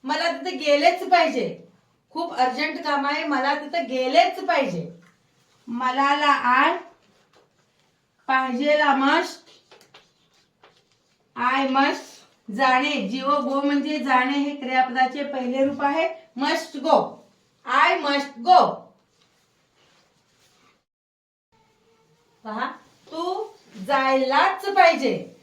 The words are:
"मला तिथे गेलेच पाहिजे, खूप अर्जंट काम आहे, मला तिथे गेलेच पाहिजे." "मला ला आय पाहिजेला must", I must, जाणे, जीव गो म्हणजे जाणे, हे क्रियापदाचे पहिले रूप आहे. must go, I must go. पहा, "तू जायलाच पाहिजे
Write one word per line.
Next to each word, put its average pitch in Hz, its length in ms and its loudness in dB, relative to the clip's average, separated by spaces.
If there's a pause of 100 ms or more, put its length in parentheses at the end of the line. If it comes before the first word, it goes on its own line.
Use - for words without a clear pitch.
"मला 320 280 -2
तिथे 359 240 -8
गेलेच 311 540 2
पाहिजे, 311 600 0 (400)
खूप 339 240 -8
अर्जंट 277 500 -2
काम 277 220 -2
आहे, 302 180 -4
मला 277 320 -2
तिथे 302 280 -6
गेलेच 277 640 0
पाहिजे." 240 460 -2 (760)
"मला 262 480 0
ला 294 160 2
आय 269 460 2 (1500)
पाहिजेला 269 680 2
must", 285 500 0 (1900)
I 262 300 0
must, 269 440 0 (400)
जाणे, 262 580 0
जीव 262 280 -2
गो 269 240 -2
म्हणजे 285 380 0
जाणे, 262 380 0
हे 285 180 -4
क्रियापदाचे 254 680 -2
पहिले 269 420 -2
रूप 277 160 -4
आहे. 311 260 0 (300)
must 302 480 -4
go, 311 120 6 (680)
I 311 340 2
must 277 460 -4
go. 359 260 6 (3750)
पहा, 220 280 -6 (400)
"तू 359 320 -4 (440)
जायलाच 269 760 2
पाहिजे 339 760 2